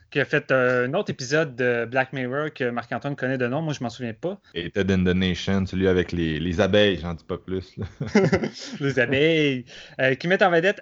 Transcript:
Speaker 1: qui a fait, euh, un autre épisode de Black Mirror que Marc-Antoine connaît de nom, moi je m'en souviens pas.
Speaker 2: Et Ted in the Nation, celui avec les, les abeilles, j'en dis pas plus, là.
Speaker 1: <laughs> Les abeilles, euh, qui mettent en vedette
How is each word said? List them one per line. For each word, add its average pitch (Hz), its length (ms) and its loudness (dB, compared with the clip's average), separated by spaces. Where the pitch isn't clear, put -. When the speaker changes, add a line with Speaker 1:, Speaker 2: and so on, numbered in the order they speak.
Speaker 1:
qui 143 120 -2
a - 20 4
fait, 139 280 -2
euh, 123 360 2
un 131 60 -4
autre 196 160 -2
épisode 139 480 -2
de 123 260 2
Black 127 300 -2
Mirror 139 400 -4
que 123 160 -2
Marc-Antoine 120 480 -6
connaît 131 200 -2
de 123 80 0
nom, 131 160 -2
moi 156 120 -2
je 131 100 -10
m'en 117 60 -4
souviens 117 240 -8
pas. 185 260 -8
Speaker 2:
Et 82 180 -6
Ted 98 220 2
in 92 100 4
the 92 100 4
Nation, 92 520 0
celui 92 240 0
avec 90 240 2
les, 80 260 -2
les 85 220 -2
abeilles, 101 400 4
j'en 85 120 -6
dis 80 120 -14
pas 90 120 -8
plus, 92 380 -8
là. 107 100 -8
Speaker 1:
<laughs> - 800 0
Les 139 200 0
abeilles, 139 640 2
euh, 131 160 2
qui 170 140 -4
mettent 190 140 4
en 190 60 6
vedette 175 320 2